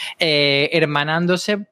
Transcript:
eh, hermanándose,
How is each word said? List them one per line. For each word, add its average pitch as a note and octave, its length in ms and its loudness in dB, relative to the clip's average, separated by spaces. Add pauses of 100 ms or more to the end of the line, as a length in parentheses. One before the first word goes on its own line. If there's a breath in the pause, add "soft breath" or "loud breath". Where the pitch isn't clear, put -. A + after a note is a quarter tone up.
(180 loud breath)
eh, C#3+ 560 2
hermanándose, E3 960 0